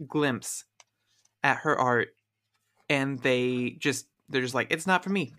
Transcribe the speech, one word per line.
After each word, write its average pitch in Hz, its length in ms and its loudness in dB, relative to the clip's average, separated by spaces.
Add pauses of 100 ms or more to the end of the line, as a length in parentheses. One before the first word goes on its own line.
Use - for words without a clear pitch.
glimpse 143 580 -2 (760)
at 135 160 2
her 151 200 0
art, 123 300 2 (800)
and 139 320 0
they 123 580 0
just, 131 280 -2 (220)
they're 139 140 0
just 123 120 -2
like, 196 160 0
"It's 165 160 -2
not 185 160 4
for 190 80 -4
me. 190 280 -2